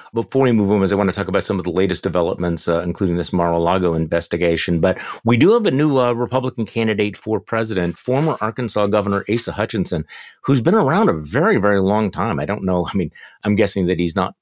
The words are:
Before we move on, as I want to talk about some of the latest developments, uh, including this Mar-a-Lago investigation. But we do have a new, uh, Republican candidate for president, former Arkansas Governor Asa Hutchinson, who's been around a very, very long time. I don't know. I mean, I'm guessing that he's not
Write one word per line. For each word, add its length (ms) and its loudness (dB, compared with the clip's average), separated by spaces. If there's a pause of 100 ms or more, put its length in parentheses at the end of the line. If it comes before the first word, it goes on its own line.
(140)
Before 300 0
we 100 4
move 180 2
on, 100 2
as 120 2
I 20 2
want 140 2
to 60 -4
talk 120 -4
about 160 0
some 160 -2
of 60 -6
the 60 -4
latest 320 0
developments, 640 -2
uh, 120 2
including 360 -2
this 160 -4
Mar-a-Lago 600 2
investigation. 840 0
But 180 2 (280)
we 100 4
do 160 6
have 140 2
a 60 2
new, 260 2
uh, 160 2
Republican 520 -4
candidate 520 -2
for 240 -4
president, 560 -2
former 420 0
Arkansas 480 -2
Governor 420 0
Asa 220 -2
Hutchinson, 540 -2 (360)
who's 200 2
been 120 2
around 360 2
a 40 2
very, 440 0
very 240 2
long 300 0
time. 280 -4
I 60 -4
don't 180 -4
know. 240 0
I 80 -6
mean, 160 -2 (320)
I'm 120 0
guessing 320 0
that 120 0
he's 160 -2
not 260 -2